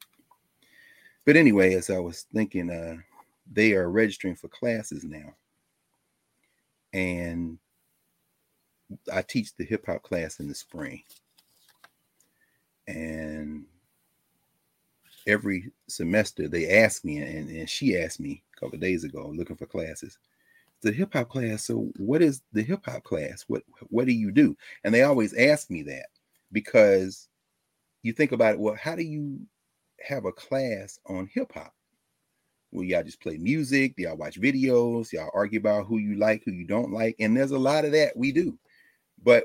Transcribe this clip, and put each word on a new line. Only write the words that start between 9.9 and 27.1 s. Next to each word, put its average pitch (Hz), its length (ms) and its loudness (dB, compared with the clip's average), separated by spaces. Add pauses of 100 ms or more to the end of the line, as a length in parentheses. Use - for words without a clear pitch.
class 82 380 -6
in 73 80 -10
the 71 60 -10
spring. - 480 -14 (1900)
And 78 800 -10 (1600)
every 101 440 0 (180)
semester 85 600 -2
they 80 200 -4
ask 107 360 4
me, 147 140 -6
and, - 300 -8
and - 220 -10
she 120 260 0
asked 80 240 -4
me 71 220 -10 (140)
a - 40 -20
couple - 160 -10
of 73 40 -14
days 90 240 -2
ago, 69 300 -12
looking 85 220 -8
for - 100 -14
classes, 80 520 -10 (640)
"The 107 100 0
hip 185 220 -4
hop 123 160 -4
class, 113 340 -4
so 113 340 -4
what 135 240 2
is 143 200 2 (100)
the 107 100 0
hip 175 240 -4
hop - 180 -10
class? 76 440 -6
What, 57 160 -4 (260)
what 123 160 2
do 127 80 4
you 107 180 0
do?" 139 240 6 (280)
And 107 100 2
they 123 100 8
always 127 300 2
ask 143 360 4
me 82 140 -8
that 71 220 -12 (460)
because 98 760 4 (760)